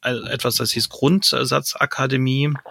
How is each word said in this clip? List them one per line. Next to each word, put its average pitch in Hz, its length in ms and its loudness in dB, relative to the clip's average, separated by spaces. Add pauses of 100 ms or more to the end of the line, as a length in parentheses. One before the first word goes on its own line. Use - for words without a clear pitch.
etwas, 120 540 -2
das 117 160 -2
hieß 113 160 -2
Grundsatzakademie 135 1700 2 (160)